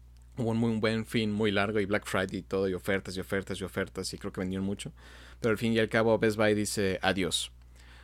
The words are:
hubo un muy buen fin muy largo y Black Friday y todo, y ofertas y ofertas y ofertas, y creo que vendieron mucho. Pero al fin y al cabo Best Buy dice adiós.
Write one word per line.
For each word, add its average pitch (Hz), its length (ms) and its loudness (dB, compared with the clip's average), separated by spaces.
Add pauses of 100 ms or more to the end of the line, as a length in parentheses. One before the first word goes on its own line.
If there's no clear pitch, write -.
(360)
hubo 117 140 0
un 113 80 0
muy 117 200 2
buen 110 280 0
fin 110 260 0
muy 104 180 2
largo 101 300 2
y 98 60 0
Black 101 200 0
Friday 98 320 -2
y 87 40 -8
todo, 98 260 0
y 92 60 -2
ofertas 95 420 -2
y 92 40 -6
ofertas 95 400 -4
y 98 40 -6
ofertas, 95 500 -6
y - 40 -12
creo 98 140 -8
que - 80 -8
vendieron 95 240 -2
mucho. 101 280 -6 (480)
Pero 117 120 2
al 104 60 2
fin 113 140 0
y 113 80 4
al 110 80 2
cabo 113 320 4
Best 110 160 2
Buy 107 180 4
dice 101 480 0
adiós. 92 480 0 (540)